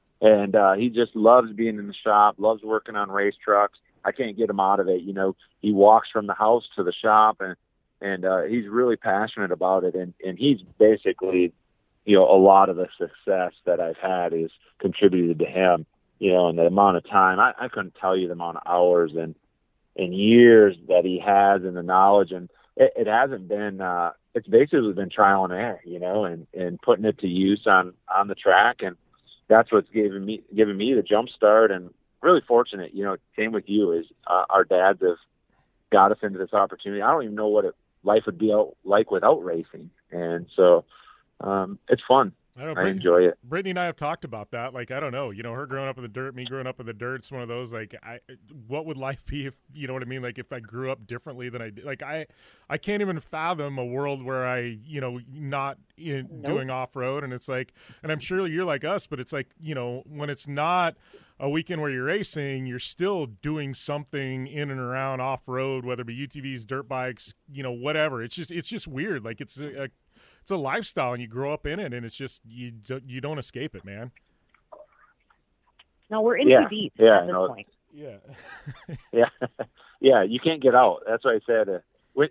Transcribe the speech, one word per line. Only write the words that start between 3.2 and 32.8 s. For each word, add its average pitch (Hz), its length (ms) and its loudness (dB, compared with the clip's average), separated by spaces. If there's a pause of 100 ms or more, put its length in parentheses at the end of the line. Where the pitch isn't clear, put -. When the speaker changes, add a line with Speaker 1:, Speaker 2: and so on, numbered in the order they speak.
Speaker 1:
trucks. 104 380 2 (240)
I 98 80 -4
can't 113 240 -8
get 107 140 -2
him 98 100 -4
out 98 220 2
of 90 80 -2
it. 90 140 0
You 98 100 -10
know, 95 240 -4 (240)
he 107 100 0
walks 104 400 8
from 104 160 -4
the 98 60 -2
house 110 420 2
to 101 80 -4
the 87 80 -4
shop, 107 480 2
and, 92 160 -8 (460)
and, 95 240 -6
uh, 92 160 0
he's 107 260 -4
really 117 300 0
passionate 101 540 -4
about 90 340 0
it. 87 100 -2
And, 90 180 -8 (120)
and 90 120 -8
he's 120 240 0 (160)
basically, 92 760 2 (500)
you 101 140 6
know, 92 120 8
a 95 80 8
lot 95 300 8
of 92 80 -2
the 90 220 -4
success 90 560 -4 (120)
that 87 140 0
I've 82 180 -4
had 90 360 -4
is 82 180 -4 (280)
contributed 90 600 2
to 82 60 0
him, 90 400 2 (340)
you 95 140 2
know, 90 160 4
and 82 100 -2
the 82 60 4
amount 95 320 4
of - 120 -8
time. 92 300 4
I, 120 180 4
I 123 120 -8
couldn't 95 260 -10
tell 92 220 -2
you 92 100 -2
the 87 60 -6
amount 85 240 -10
of - 80 -16
hours 87 500 2
and, 80 180 -8 (640)
and 90 180 -6
years 110 600 8 (140)
that 90 160 4
he 92 140 -4
has 98 440 2
and 90 140 -8
the 87 60 -8
knowledge. 95 500 4
And 87 160 -12 (260)
it, 180 220 4
it 113 100 -2
hasn't 113 400 -2
been, 104 320 -6
uh, 87 320 -4 (220)
it's - 140 -6
basically 117 440 4
been 92 180 -6
trial 98 360 4
and 90 80 -6
error, 101 320 -6
you 87 140 -12
know, 95 260 -2
and, 82 280 -10
and 90 280 -8
putting 107 240 0
it 107 140 0
to 98 80 -4
use 95 380 0
on, 92 280 2 (200)
on 98 140 0
the 98 80 -8
track. 101 460 4
And 90 160 -8 (500)
that's 113 240 6
what's 104 180 2
given 98 360 -2
me, 104 180 -8 (100)
given 104 220 2
me 110 180 -2
the 113 80 0
jump 107 280 0
start, 107 420 4
and 90 200 -8 (300)
really 160 240 4
fortunate, 117 480 0